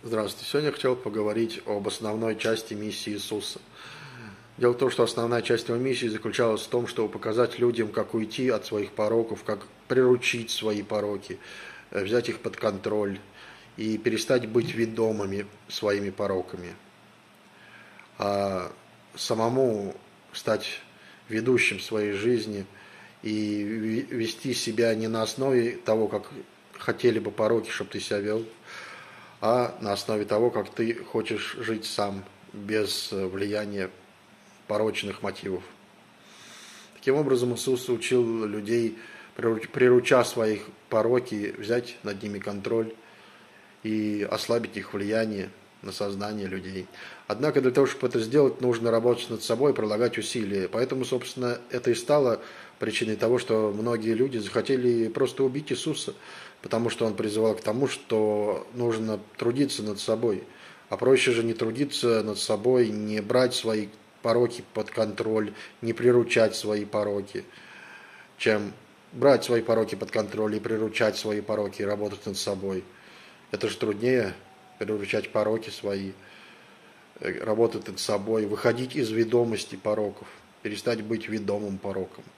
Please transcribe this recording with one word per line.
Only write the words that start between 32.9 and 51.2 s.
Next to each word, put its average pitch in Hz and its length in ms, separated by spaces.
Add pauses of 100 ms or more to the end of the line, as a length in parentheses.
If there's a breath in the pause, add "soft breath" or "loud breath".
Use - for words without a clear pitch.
э, 95 120
влияния 101 640 (760)
порочных 104 540
мотивов. 98 420 (1300 loud breath)
Таким 135 200
образом, 131 380
Иисус - 360
учил 113 560
людей, 107 520 (400 loud breath)
приру-, 113 240 (100)
прируча 123 540
своих 110 380 (260)
пороки, 110 680
взять 120 460
над 101 180
ними 104 180
контроль 110 540 (880 loud breath)
и 104 460
ослабить 110 460
их 98 180
влияние 104 560 (340)
на 98 100
сознание 101 540
людей. 95 400 (400 loud breath)
Однако 139 340
для 127 100
того, 139 160
чтобы 131 200
это 120 120
сделать, 127 400
нужно 117 320
работать 117 380
над 113 120
собой, 139 320
прилагать 110 440
усилия. 101 500
Поэтому, 131 380
собственно, 123 540 (100)